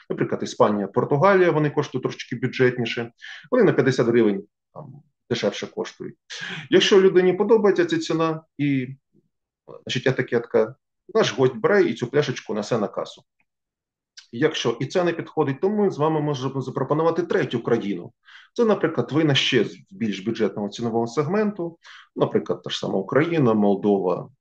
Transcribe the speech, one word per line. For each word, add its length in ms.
Наприклад, 340
Іспанія, 440
Португалія, 640
вони 180
коштують 340
трошечки 320
бюджетніше. 760
Вони 120
на 100
п'ятдесят 340
гривень, 360
там, 200
дешевше 380
коштують. 480
Якщо 320
людині 320
подобається 520
ця 120
ціна, 460
і, 300
значить, 240
етикетка, 680
наш 220
гость 180
бере 280
і 100
цю 140
пляшечку 460
несе 240
на 100
касу. 360
Якщо 480
і 60
це 180
не 100
підходить, 480
то 80
ми 220
з 60
вами 240
можемо 400
запропонувати 600
третю 400
країну. 500
Це, 120
наприклад, 460
вина 240
ще 300
з 120
більш 280
бюджетного 500
цінового 380
сегменту, 720
наприклад, 480
та 60
ж 100
сама 200
Україна, 540
Молдова 760